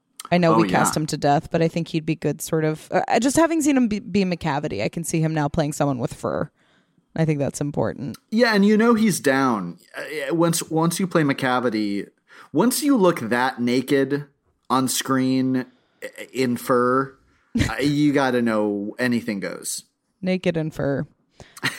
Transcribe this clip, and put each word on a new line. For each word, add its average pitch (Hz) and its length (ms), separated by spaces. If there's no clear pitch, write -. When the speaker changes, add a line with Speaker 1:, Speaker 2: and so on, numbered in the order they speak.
Speaker 1:
I 175 60
know 165 180
Speaker 2:
Oh, - 60
Speaker 1:
we - 60
cast 123 280
Speaker 2:
yeah. 156 60
Speaker 1:
him 156 60
to 151 100
death, 147 340
but 165 100
I 165 80
think 165 200
he'd 156 160
be 156 100
good 156 260
sort 160 240
of, 156 260
uh, - 280
just 254 180
having 320 240
seen 277 160
him 247 100
be, 208 120
be 190 260
Macavity, 151 580
I 165 60
can 170 140
see 160 180
him 160 120
now 151 140
playing 151 260
someone 143 260
with - 140
fur. 87 360
I 160 80
think 156 160
that's - 220
important. 139 560
Speaker 2:
Yeah, 226 240
and 196 100
you 214 100
know 233 200
he's 214 240
down. 123 580
Uh, 143 400
once, 165 340
once 165 300
you 196 80
play 175 160
Macavity, 120 840
once 220 320
you 285 140
look 175 240
that 120 400
naked, 135 640
on 131 180
screen 131 760
i-, 104 300
in 123 240
fur, 127 580
Speaker 1:
<laughs> - 140
Speaker 2:
uh, 113 120
you 147 320
gotta 131 280
know 107 580
anything 120 400
goes. - 440
Speaker 1:
Naked 185 360
in 156 140
fur. 139 340